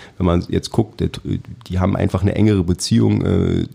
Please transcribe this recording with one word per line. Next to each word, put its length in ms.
wenn 80
man 240
jetzt 220
guckt, 300
der, 100
die 120
haben 180
einfach 260
eine 120
engere 300
Beziehung, 640
äh, 480